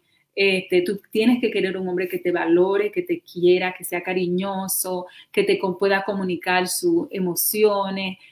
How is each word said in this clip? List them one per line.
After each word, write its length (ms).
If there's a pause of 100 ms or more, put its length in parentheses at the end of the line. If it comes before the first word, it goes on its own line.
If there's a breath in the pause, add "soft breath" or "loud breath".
(340)
este, 480
tú 180 (100)
tienes 300
que 100
querer 260
un 120
hombre 200
que 100
te 120
valore, 600
que 100
te 180
quiera, 560
que 80
sea 180
cariñoso, 1040 (260 loud breath)
que 100
te 160
com-, 180
pueda 280
comunicar 640
sus 420
emociones, 1080 (160 soft breath)